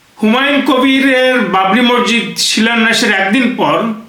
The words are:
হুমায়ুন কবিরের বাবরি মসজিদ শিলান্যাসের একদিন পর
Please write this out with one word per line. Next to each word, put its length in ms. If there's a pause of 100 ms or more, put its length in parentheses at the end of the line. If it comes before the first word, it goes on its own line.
(240)
হুমায়ুন 380
কবিরের 800
বাবরি 400
মসজিদ 560
শিলান্যাসের 760
একদিন 420
পর 380 (160)